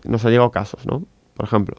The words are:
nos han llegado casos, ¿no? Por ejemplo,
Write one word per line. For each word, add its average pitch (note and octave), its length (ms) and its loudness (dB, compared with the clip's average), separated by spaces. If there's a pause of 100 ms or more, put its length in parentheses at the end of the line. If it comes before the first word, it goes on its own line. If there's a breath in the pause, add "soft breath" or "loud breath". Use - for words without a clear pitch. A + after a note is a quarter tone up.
nos A2+ 180 -2
han A#2 80 4
llegado A#2+ 200 4
casos, - 340 -6
¿no? D#3 180 -4 (300)
Por - 120 -6
ejemplo, G#2 340 -2